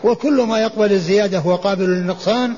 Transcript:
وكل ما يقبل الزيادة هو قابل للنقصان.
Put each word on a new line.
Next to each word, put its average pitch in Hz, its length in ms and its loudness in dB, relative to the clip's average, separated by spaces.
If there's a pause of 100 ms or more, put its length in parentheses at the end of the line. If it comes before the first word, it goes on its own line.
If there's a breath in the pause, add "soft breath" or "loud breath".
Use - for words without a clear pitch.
وكل 247 380 2
ما 220 180 0
يقبل 220 320 0
الزيادة 190 460 0
هو 175 180 0
قابل 190 280 -2
للنقصان. 185 720 -2